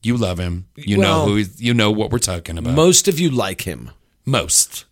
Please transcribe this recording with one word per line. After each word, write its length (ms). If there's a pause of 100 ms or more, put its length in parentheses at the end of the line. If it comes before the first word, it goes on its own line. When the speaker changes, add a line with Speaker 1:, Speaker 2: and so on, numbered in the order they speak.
Speaker 1:
You 140
love 220
him. 360
You 240
Speaker 2:
Well, 260
Speaker 1:
know 60
who 60
he's, 240
you 120
know 180
what 200
we're 80
talking 380
about. 180
Speaker 2:
most 320
of 120
you 100
like 320
him. 300 (340)
Speaker 1:
Most. 680